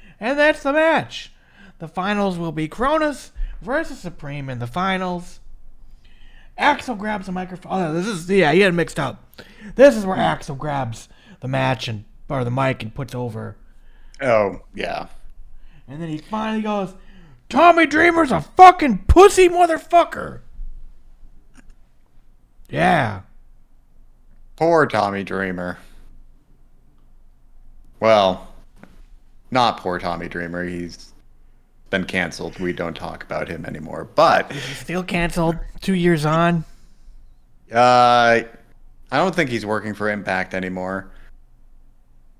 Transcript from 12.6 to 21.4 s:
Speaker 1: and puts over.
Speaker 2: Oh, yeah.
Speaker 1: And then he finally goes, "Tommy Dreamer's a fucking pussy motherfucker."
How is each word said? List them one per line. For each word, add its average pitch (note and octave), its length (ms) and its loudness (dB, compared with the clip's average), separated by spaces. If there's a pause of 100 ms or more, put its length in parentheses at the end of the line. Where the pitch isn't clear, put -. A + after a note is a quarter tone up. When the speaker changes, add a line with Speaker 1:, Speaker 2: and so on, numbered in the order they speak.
Speaker 1:
and G#2+ 100 -12
puts B2+ 220 -10
over. A2 420 -10 (640)
Speaker 2:
Oh, G#2+ 380 2 (160)
yeah. F2+ 320 -8 (800)
Speaker 1:
And C#3+ 140 -14
then E3 80 -8
he D3+ 100 -8
finally G#3+ 420 -6
goes, G#3 320 -4 (540)
"Tommy E4 400 6
Dreamer's D#4+ 440 2
a D#3+ 100 0
fucking F4+ 640 8
pussy F#4 420 10
motherfucker." E4 920 0 (2250)